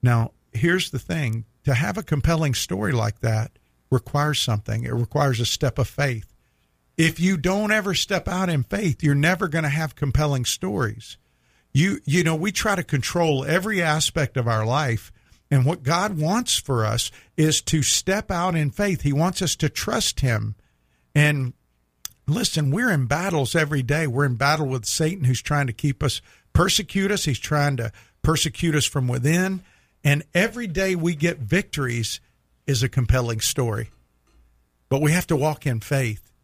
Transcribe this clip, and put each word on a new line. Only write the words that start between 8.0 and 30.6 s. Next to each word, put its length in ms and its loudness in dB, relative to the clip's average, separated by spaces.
out 220 0
in 140 2
faith, 380 -2
you're 120 4
never 340 2
gonna 220 0
have 240 -2
compelling 500 0
stories. 720 -4
You, 320 2
you 180 2
know, 140 2
we 160 -4
try 240 0
to 80 -4
control 600 0
every 380 -2
aspect 540 0
of 100 0
our 180 2
life, 460 -2
and 140 4
what 180 0
God 360 0
wants 380 0
for 280 0
us 260 -2
is 260 4
to 200 0
step 480 0
out 240 0
in 160 2
faith. 320 -2
He 100 0
wants 300 0
us 140 -2
to 120 0
trust 520 -2
him. 340 0
And 360 2
listen, 420 0
we're 220 2
in 140 0
battles 500 0
every 260 0
day. 240 0
We're 180 0
in 120 0
battle 300 2
with 180 -4
Satan, 400 -2
who's 180 2
trying 240 0
to 60 -4
keep 280 -2
us, 220 -2
persecute 580 2
us. 140 -2
He's 160 -2
trying 380 0
to 120 -6
persecute 540 0
us 100 2
from 220 0
within. 540 0
And 180 2
every 360 0